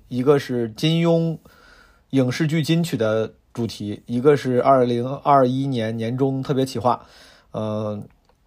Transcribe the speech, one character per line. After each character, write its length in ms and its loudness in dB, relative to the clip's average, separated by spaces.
一 120 -4
个 160 4
是 400 -2
金 240 0
庸 340 2
影 200 2
视 140 -2
剧 160 0
金 220 0
曲 120 -6
的 380 -2
主 140 -6
题， 400 -8
一 160 -4
个 140 4
是 260 0
二 240 4
零 240 -2
二 240 4
一 180 -2
年 320 -2
年 180 -4
中 280 -2
特 100 -2
别 100 0
企 140 -6
划。 240 0
呃， 480 -6